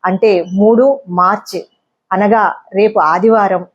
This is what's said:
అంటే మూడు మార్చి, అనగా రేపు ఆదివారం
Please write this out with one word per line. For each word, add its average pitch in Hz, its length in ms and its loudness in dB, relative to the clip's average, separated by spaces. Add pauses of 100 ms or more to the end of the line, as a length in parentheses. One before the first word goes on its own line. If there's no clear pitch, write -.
అంటే 185 480 0
మూడు 233 460 2 (100)
మార్చి, 180 560 -4 (460)
అనగా 202 440 0 (180)
రేపు 214 260 0
ఆదివారం 185 760 0